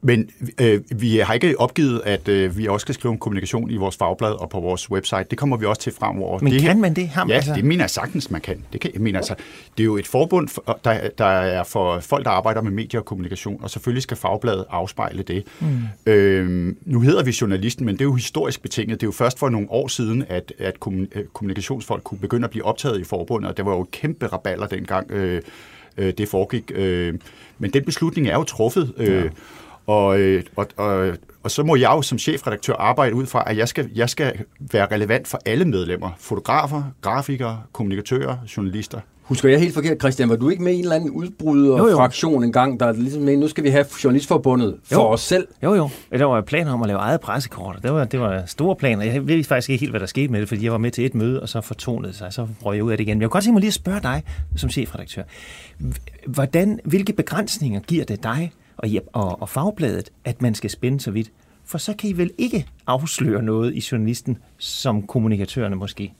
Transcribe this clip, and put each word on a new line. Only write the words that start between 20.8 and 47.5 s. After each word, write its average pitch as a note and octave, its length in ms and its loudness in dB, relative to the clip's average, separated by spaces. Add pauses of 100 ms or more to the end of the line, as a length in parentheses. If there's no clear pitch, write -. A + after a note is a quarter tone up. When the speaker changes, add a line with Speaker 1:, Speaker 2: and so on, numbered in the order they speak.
Speaker 1:
kommun-, F#2+ 360 -4
øh, G2+ 80 -6 (100)
kommunikationsfolk G2+ 680 -6
kunne G2 160 -10
begynde A#2+ 260 -2
at A2+ 60 -6
blive - 140 -6
optaget G#2+ 340 -2
i F2+ 40 -6
forbundet, F#2+ 480 -4
og E2+ 60 -8
der G2+ 60 -4
var G2 120 0
jo F2+ 60 -2
et F2+ 100 -6
kæmpe D3+ 360 -6
rabalder G2 400 -4
dengang, F#2+ 440 -4
øh, F#2 300 -2 (560)
øh, F#2+ 200 0
det G#2 120 -2
foregik. G2+ 460 -2
Øh, F2+ 380 -2 (460)
men - 140 -4
den C#3 100 2
beslutning D#3 440 0
er E2 60 2
jo C#3 100 2
truffet, B2+ 540 0
øh, A#2 100 0
Speaker 2:
Ja. F#2 220 2 (580)
Speaker 1:
Og, G2+ 320 4
øh, F#2+ 240 4 (120)
og, G2+ 120 -4 (100)
og, F#2+ 360 0 (300)
og A#2 80 -4
så D3+ 120 -2
må D#3 120 4
jeg B2 140 6
jo D3+ 120 6
som B2 180 -2
chefredaktør B2 540 -2
arbejde A#2 420 2
ud B2+ 100 0
fra, B2+ 220 0
at G#2+ 100 0
jeg A2+ 100 2
skal, B2+ 280 -4
jeg A#2 140 2
skal C#3 240 0 (260)
være A2 320 2
relevant G#2+ 360 0
for - 180 -6
alle C3 200 2
medlemmer. F2+ 440 0 (100)
Fotografer, C#3+ 640 -2 (180)
grafikere, B2+ 600 -2 (100)
kommunikatører, B2 680 -2 (200)
journalister. G#2 420 -6 (220)
Speaker 3:
Husker C3+ 280 4
jeg C#3 100 8
helt E3+ 140 2
forkert, D#3 260 0
Christian? C3 300 2
Var A2+ 60 6
du B2 140 2
ikke F3+ 140 0
med F3+ 80 2
i F3+ 40 2
en F3+ 60 -2
eller F3 140 0
anden D#3+ 140 0
udbryderfraktion D#3 1200 4
Speaker 2:
Jo, C#3 60 4
jo. A#2+ 60 4
Speaker 3:
engang, B2 340 2
der A#2+ 120 4
ligesom, C3 300 -2
"Nu C#3+ 260 4
skal D3+ 160 -2
vi C#3+ 60 4
have C#3+ 160 6 (180)
Journalistforbundet B2+ 800 4
for - 120 -2
Speaker 2:
Jo. G3 120 8
Speaker 3:
os A2+ 140 2
selv"? - 260 0 (160)
Speaker 2:
Jo, F3+ 120 4
jo. D#3 140 2 (220)
Der C3 140 4
var B2 160 4
planer D3 320 0
om A#2+ 80 0
at A2+ 60 0
lave G2+ 120 0
eget A#2 220 0
pressekort, G2+ 540 -6